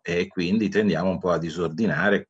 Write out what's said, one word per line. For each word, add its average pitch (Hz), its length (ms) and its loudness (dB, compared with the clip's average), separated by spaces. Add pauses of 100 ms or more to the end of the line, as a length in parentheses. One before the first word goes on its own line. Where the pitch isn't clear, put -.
e 87 260 -2
quindi 95 420 0
tendiamo 95 400 2
un 90 100 -2
po' 92 120 0
a 85 60 2
disordinare 85 920 -2